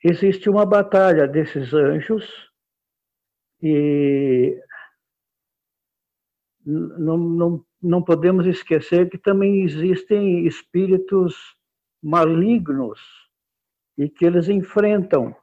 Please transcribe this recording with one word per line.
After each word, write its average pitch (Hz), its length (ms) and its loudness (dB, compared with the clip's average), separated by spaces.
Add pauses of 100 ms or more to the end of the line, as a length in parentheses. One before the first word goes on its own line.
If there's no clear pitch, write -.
existe 190 440 0
uma 208 180 2
batalha 190 600 2
desses 143 460 -4
anjos 151 720 -2 (1120)
e 143 960 0 (2000)
n-, 160 320 -8
não, 160 200 -2
não, 170 480 -2 (160)
não 175 200 0
podemos 175 460 2
esquecer 175 640 0
que 180 80 -14
também 196 460 0
existem 180 840 0
espíritos 185 1080 -2 (440)
malignos 160 1000 0 (960)
e 143 120 -4
que 170 160 -2
eles 170 220 2
enfrentam. 190 960 -2